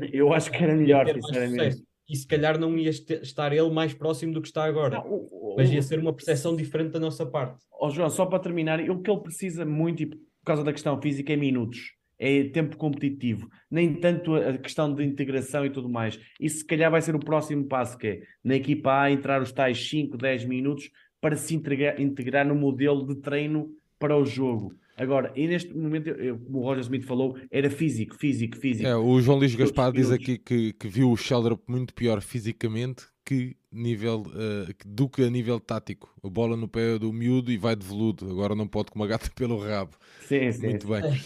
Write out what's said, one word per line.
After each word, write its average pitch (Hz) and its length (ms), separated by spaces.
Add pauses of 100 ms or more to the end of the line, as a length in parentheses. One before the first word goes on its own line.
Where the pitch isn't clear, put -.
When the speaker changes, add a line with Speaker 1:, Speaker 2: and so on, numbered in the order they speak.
(120)
Speaker 1:
Eu 143 200
acho 156 180
que - 120
era 156 120
Speaker 2:
E - 0
a - 40
Speaker 1:
melhor, 143 260
Speaker 2:
ter 135 160
mais 131 160
Speaker 1:
sinceramente. 123 140
Speaker 2:
sucesso. 123 340 (240)
E 147 80
se 135 100
calhar 156 320
não 165 200
ia 160 100
este-, 156 340
estar 143 300
ele 160 180
mais 160 220
próximo 160 400
do 156 80
que 156 80
está 156 160
agora. 151 300
Speaker 1:
Não, - 120
o, 196 100
o, 98 400
Speaker 2:
Mas 127 140
ia 143 100
Speaker 1:
o - 20
Speaker 2:
ser 151 160
uma 160 160
percepção 165 420
diferente 156 360
da 165 80
nossa 160 260
parte. 135 460
Speaker 1:
Ó, 147 180
João, 160 200
só 185 160
para 185 120
terminar, 165 500
o 180 140
que 214 80
ele 196 100
precisa 170 440
muito, 156 380
e - 40
por - 120 (260)
causa 151 200
da 147 80
questão 143 280
física, 143 320
é 147 40
minutos. 127 560 (260)
É 139 260
tempo 151 320
competitivo. 139 720 (220)
Nem 165 300
tanto 170 340
a, 131 160
a 131 80
questão 147 340
de 147 120
integração 139 600
e 135 60
tudo 131 180
mais. 113 300 (220)
Isso 151 180
se - 80
calhar 160 240
vai 160 100
ser 160 140
o 147 60
próximo 147 460
passo, 123 300
que - 120
é 98 140 (200)
na 131 140
equipa 139 460
A 143 80
entrar 139 300
os 127 120
tais 127 360
cinco, 147 280
dez 123 280
minutos 135 460 (300)
para 151 160
se 160 180
integra-, 143 460
integrar 139 460
no 147 80
modelo 139 520
de 139 100
treino 147 540 (280)
para 147 180
o 143 80
jogo. 117 500 (220)
Agora, 131 400
e 147 100
neste 175 260
momento, 156 360
eu, 156 80
eu, 120 240
como 131 180
o 123 40
Roger 131 200
Smith 127 220
falou, 131 320 (160)
era 139 180
físico, 135 460
físico, 117 400
físico. 127 320
Speaker 3:
É, 120 80
o 127 240
João 139 180
Luís 139 160
Speaker 1:
Minutos, 113 60
Speaker 3:
Gaspar 135 320
diz 131 180
Speaker 1:
minutos. 127 140
Speaker 3:
aqui 127 140
que, 113 340
que - 160
viu 123 220
o 113 60
Sheldon 117 420 (100)
muito 123 260
pior 113 260
fisicamente 117 840 (180)
que 127 320 (140)
nível, 113 540 (100)
eh, 104 380
que, - 160
do 120 200
que 131 140
a 120 80
nível 120 300
tático. - 520 (100)
A 101 60
bola 113 280
no 113 120
pé 113 300
do 110 140
miúdo 120 400
e 110 60
vai 110 180
de 98 100
veludo. 101 440
Agora 101 240
não 107 120
pode 104 240
com - 80
uma 107 80
gata 113 240
<laughs> - 60
pelo 120 220
rabo. 101 380 (220)
Speaker 1:
Sim, 131 340
sim, - 100
Speaker 3:
Muito 107 180
Speaker 1:
sim. 101 80
Speaker 3:
bem. 107 160 (220)